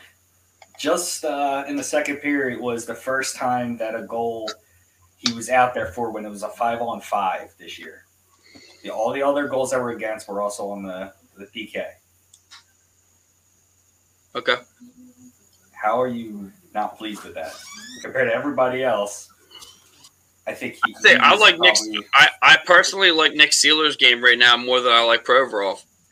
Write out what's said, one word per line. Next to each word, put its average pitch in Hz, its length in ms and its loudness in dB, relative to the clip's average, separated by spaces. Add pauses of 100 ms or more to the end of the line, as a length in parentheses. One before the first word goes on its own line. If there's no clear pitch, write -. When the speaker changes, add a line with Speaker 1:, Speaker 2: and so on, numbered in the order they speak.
(800)
Speaker 1:
Just, 175 460 -2
uh, 143 440 -2
in 143 80 -6
the 139 80 -6
second 147 320 -2
period 139 440 -4
was 117 240 -6
the 117 100 -10
first 131 420 -6
time 123 420 -4
that 110 160 -6
a 110 80 -10
goal 113 480 -6 (640)
he 120 160 -2
was 113 180 -12
out 127 240 4
there 113 180 -4
for 117 180 -6
when 107 160 -10
it 104 40 -12
was 101 120 -12
a 107 60 -6
five-on-five 110 1120 -6
this - 200 -18
year. - 260 -20 (800)
The, 101 80 -12
all 110 220 -2
the 139 100 -6
other 143 260 0
goals 127 220 -2
that 131 100 0
were 120 100 -4
against 110 380 -8
were 101 140 -6
also 101 280 -6
on 98 120 -10
the, 95 300 -12 (260)
the 98 80 -18
P 104 200 -14
K. - 200 -10 (2500)
Speaker 2:
Okay. 127 200 -2 (1160)
Speaker 1:
How 110 280 -2
are 127 80 0
you 107 420 -10 (240)
not 104 220 -6
pleased 107 280 -12
with - 100 -18
that? 80 180 -12 (500)
Compared 131 280 -2
to 113 40 0
everybody 127 500 0
else, 107 440 -2 (1160)
I 107 80 -6
think 123 200 -10 (100)
he, - 120 -4
Speaker 2:
I - 40 -20
think 180 200 6
Speaker 1:
he - 60 4
Speaker 2:
I 156 60 6
Speaker 1:
was 202 80 2
Speaker 2:
like 190 180 6
Nick, 165 160 4
Speaker 1:
probably - 300 -4 (100)
Speaker 2:
I, 143 140 8 (140)
I 156 220 8
personally 185 460 4
like 156 240 2
Nick 151 180 4
Seeler's 151 440 2
game 123 260 4
right 120 160 6
now 123 180 6
more 127 240 0
than 123 120 2
I 117 100 6
like 117 220 2
Provorov. 110 600 0 (280)